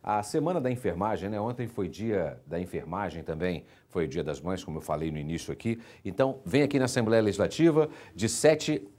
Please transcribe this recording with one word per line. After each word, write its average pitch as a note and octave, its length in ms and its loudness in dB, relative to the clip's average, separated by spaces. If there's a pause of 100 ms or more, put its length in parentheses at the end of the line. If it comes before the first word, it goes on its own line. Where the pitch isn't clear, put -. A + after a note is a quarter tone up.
à G#2 200 0
Semana D#3+ 380 0
da B2+ 100 0
Enfermagem, G2+ 600 -2
né? G#2+ 100 -4
Ontem A#2+ 260 -4
foi G2+ 220 -4
dia F2+ 580 -2
da E2 140 -4
enfermagem F2 600 -6
também, E2 420 -4 (240)
foi F2 160 -2
o D#2 40 -2
Dia D#2 140 -4
das C#2+ 200 -6
Mães, F2 200 -4
como D#2 140 -8
eu D2+ 60 -8
falei D#2 280 -2
no D#2 60 -4
início D#2 340 -6
aqui. A2+ 280 -4 (260)
Então, C3 400 0
vem C#3+ 180 2
aqui D3 160 2
na C3 60 4
Assembleia A2+ 380 4
Legislativa, D3 680 4 (260)
de G#2+ 140 0
sete D3+ 580 4 (120)